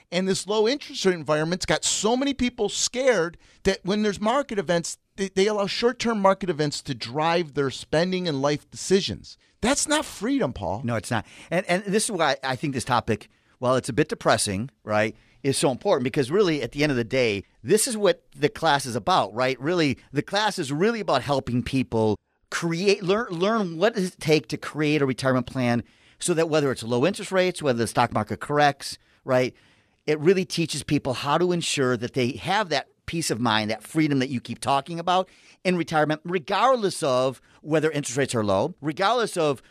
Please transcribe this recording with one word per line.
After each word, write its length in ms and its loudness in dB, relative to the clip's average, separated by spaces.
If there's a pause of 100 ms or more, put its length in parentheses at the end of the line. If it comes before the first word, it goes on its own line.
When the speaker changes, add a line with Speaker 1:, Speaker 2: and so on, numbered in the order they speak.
(120)
Speaker 1:
And 160 0
this 180 -2
low 220 2
interest 360 -4
rate 100 4
environment's 520 -2
got 180 2
so 320 2
many 160 0
people 360 -2
scared 680 0 (280)
that 180 2
when 200 0
there's 180 -2
market 380 0
events, 400 -2 (180)
they, 120 -4
they 200 2
allow 180 0
short-term 560 0
market 260 4
events 340 -2
to 120 -6
drive 600 -2
their 160 0
spending 580 -2
and 120 -2
life 300 -2
decisions. 680 -2 (240)
That's 280 0
not 160 2
freedom, 480 -2
Paul. 320 -6
Speaker 2:
No, 100 -2
it's 160 -6
not. 160 -2 (240)
And, 160 -2
and 180 0
this 200 0
is 80 -4
why 320 2
I 100 -2
think 180 -4
this 120 -4
topic, 440 0 (300)
while 160 0
it's 140 -2
a 40 -4
bit 160 2
depressing, 600 0 (120)
right, 320 0 (280)
is 160 0
so 120 2
important 340 0
because 260 -2
really 320 2
at 100 -6
the 120 0
end 80 2
of 40 -2
the 80 0
day, 380 0 (200)
this 240 2
is 120 -4
what 240 2 (120)
the 140 0
class 380 0
is 100 -4
about, 380 0
right? 260 0
Really, 380 0 (140)
the 100 -2
class 360 -2
is 140 -4
really 280 2
about 220 0
helping 400 0
people 540 0 (340)
create, 520 0
learn, 280 0
learn 460 -2
what 180 2
does 180 -2
it 80 -20
take 280 2
to 80 -6
create 460 0
a 40 4
retirement 400 0
plan 360 -2 (380)
so 140 0
that 140 2
whether 240 2
it's 100 -8
low 240 0
interest 240 -4
rates, 320 0
whether 160 2
the 80 2
stock 260 0
market 280 -4
corrects, 580 0 (260)
right, 300 2 (520)
it 120 0
really 260 4
teaches 380 -4
people 320 -2
how 240 0
to 140 2
ensure 440 0
that 180 -8
they 180 0
have 380 -2
that 180 -2 (180)
peace 240 -4
of 100 -2
mind, 300 0
that 120 -6
freedom 360 0
that 100 0
you 120 -6
keep 180 -10
talking 400 -2
about 300 0 (360)
in 120 2
retirement, 480 0
regardless 800 0
of 380 0 (200)
whether 300 0
interest 280 -4
rates 160 0
are 100 0
low, 360 0
regardless 560 -2
of 340 0